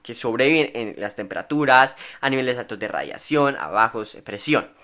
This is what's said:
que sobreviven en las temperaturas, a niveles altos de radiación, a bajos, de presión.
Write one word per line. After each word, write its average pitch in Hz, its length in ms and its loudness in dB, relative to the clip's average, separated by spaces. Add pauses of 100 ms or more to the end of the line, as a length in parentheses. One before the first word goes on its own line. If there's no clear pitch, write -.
que 120 120 -12
sobreviven 135 600 2
en 113 240 -6
las 101 160 -8
temperaturas, 131 800 2 (260)
a 139 100 -2
niveles 127 280 0
altos 113 200 -8
de 104 100 -6
radiación, 139 680 -2
a 76 120 -6
bajos, 110 460 0
de - 80 -20
presión. 110 460 -2 (140)